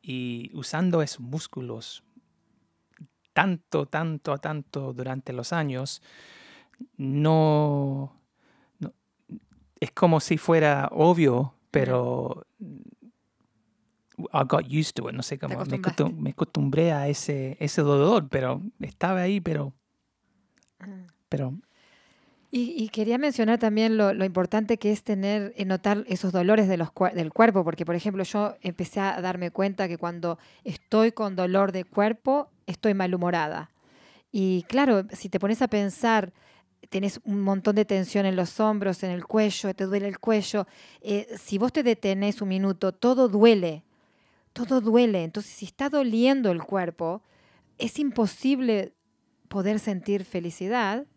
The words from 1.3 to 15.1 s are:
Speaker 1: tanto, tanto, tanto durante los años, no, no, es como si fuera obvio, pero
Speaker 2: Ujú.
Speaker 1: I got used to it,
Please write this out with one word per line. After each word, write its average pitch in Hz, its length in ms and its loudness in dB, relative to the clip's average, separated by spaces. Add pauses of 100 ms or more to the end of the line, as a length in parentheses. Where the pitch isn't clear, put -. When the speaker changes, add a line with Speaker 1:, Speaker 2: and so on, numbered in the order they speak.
Speaker 1:
tanto, 160 540 0
tanto, 151 520 -4
tanto 143 540 -8
durante 131 400 -8
los 123 200 -6
años, 139 500 -4 (960)
no, 143 1160 2 (680)
no, - 140 -10 (880)
es 139 120 -4
como 165 280 4
si - 180 0
fuera 147 540 4
obvio, 151 600 4 (160)
pero 127 760 0 (120)
Speaker 2:
Ujú. - 240 -16 (1500)
Speaker 1:
I 139 160 4
got 147 180 2
used 151 280 0
to 120 140 -6
it, - 60 -8